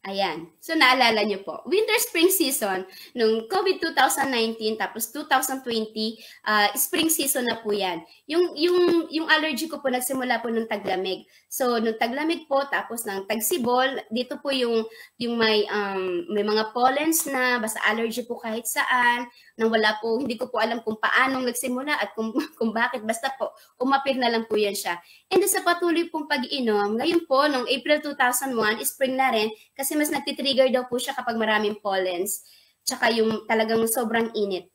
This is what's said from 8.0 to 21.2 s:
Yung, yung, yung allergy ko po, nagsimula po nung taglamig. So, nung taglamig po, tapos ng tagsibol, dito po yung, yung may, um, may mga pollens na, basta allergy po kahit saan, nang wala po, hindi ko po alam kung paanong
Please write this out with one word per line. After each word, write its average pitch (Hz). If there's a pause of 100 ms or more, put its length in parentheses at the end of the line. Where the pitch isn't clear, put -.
Yung, 339
yung, 339
yung 320
allergy 311
ko 302
po, 269
nagsimula 254
po 233
nung 226
taglamig. 190 (240)
So, 240
nung 220
taglamig 277
po, 277
tapos 208
ng 196
tagsibol, 247 (160)
dito 247
po 277
yung, 233 (320)
yung 233
may, 214
um, 190
may 208
mga 220
pollens 285
na, 254
basta 220
allergy 226
po 240
kahit 226
saan, 247 (300)
nang 226
wala 214
po, 226
hindi 247
ko 240
po 226
alam 233
kung 220
paanong 262